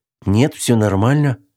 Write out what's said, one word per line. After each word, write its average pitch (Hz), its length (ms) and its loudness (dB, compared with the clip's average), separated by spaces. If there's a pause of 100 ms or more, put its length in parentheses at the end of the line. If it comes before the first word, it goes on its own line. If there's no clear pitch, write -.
(260)
"Нет, 113 280 2
все - 220 -2
нормально". 113 640 0 (200)